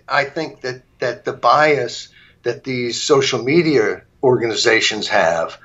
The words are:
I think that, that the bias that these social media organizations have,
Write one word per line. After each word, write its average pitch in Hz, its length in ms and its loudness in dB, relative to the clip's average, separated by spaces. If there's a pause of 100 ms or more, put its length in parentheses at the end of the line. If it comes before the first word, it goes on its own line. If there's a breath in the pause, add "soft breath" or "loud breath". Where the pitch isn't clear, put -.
I 139 160 0
think 147 380 -8
that, 127 200 -8 (160)
that 120 260 -6
the 120 80 -6
bias 135 760 0 (340 soft breath)
that 120 220 -6
these 123 360 -6
social 135 420 2
media 131 600 2 (200)
organizations 110 880 2
have, 82 560 0